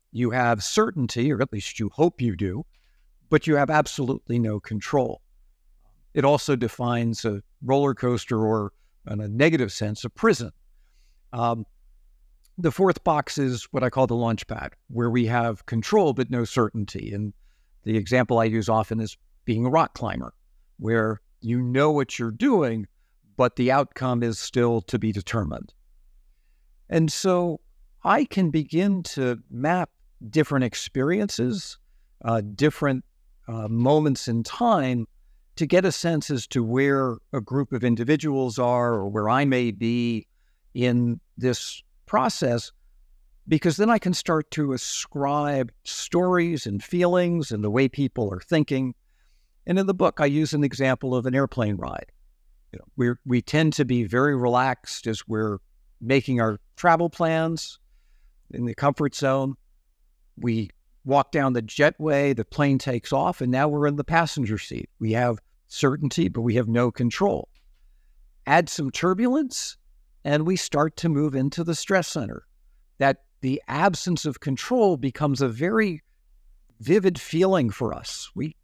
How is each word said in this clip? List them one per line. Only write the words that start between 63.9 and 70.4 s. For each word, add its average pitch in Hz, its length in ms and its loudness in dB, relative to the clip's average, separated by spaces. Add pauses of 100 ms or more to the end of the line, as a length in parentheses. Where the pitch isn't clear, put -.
the 143 80 -2
passenger 143 560 0
seat. - 300 -10 (100)
We 110 140 0
have 120 260 0 (300)
certainty, 147 600 0
but - 120 -4
we 117 140 2
have 120 120 2
no 117 240 2
control. - 580 0 (960)
Add 156 240 4
some 139 220 -4
turbulence, 247 840 -2 (480)
and 147 220 2